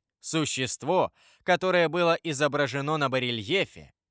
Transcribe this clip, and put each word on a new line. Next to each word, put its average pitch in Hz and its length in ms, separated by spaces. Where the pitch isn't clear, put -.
Существо, 147 920
которое 175 460
было 170 340
изображено 143 760
на 143 120
барельефе, 120 840